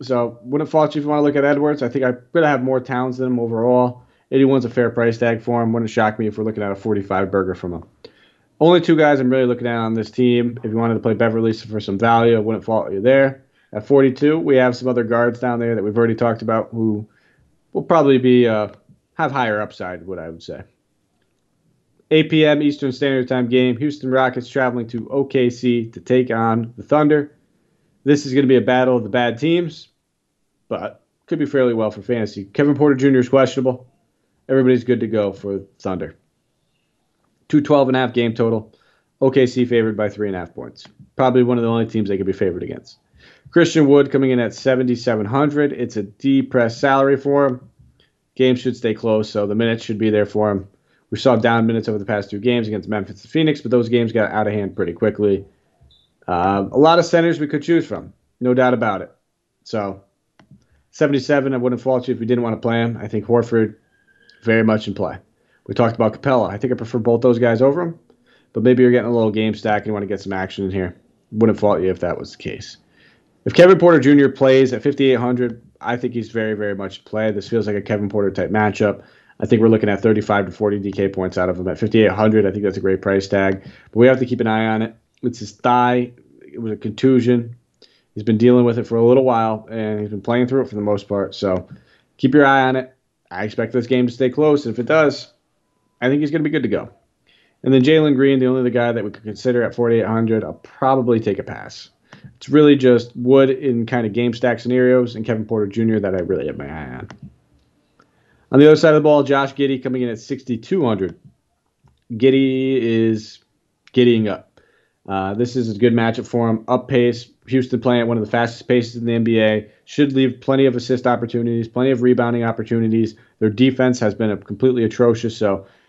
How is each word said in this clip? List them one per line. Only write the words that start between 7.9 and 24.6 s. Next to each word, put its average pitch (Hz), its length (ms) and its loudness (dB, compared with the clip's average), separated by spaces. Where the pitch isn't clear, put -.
Only 175 180 4
two 175 160 2
guys 147 240 4
I'm 127 100 0
really 127 180 2
looking 120 200 -4
at 117 80 -4
on 113 200 -4
this 110 140 -6
team. 120 540 0
If 110 80 -6
you 113 60 -4
wanted 113 160 0
to 107 80 -4
play 113 120 0
Beverley 113 380 0
for 107 300 -8
some 101 180 -6
value, 117 380 4
I - 20 0
wouldn't 107 240 -4
fault 110 300 -2
you 98 80 -6
there. 135 420 2
At 107 120 -8
forty-two, 143 540 2
we 156 160 2
have 123 220 2
some 123 100 -6
other 123 160 0
guards 117 380 0
down 120 180 -4
there 117 160 -2
that 101 80 -4
we've 107 140 -4
already 113 180 2
talked 113 260 -2
about 110 300 -2
who 107 340 -4
will 160 100 -6
probably 147 340 2
be, 123 300 4
uh, 107 220 -2
have 147 180 -4
higher 113 260 -2
upside, 90 480 -10
what 92 120 -10
I 80 100 -12
would 82 120 -18
say. - 220 -16
Eight 156 200 2
P 156 160 4
M 147 160 2
Eastern 143 320 -2
Standard 131 340 -2
Time 127 220 -2
game. 127 260 2
Houston 143 340 -8
Rockets 127 380 0
traveling 123 400 -4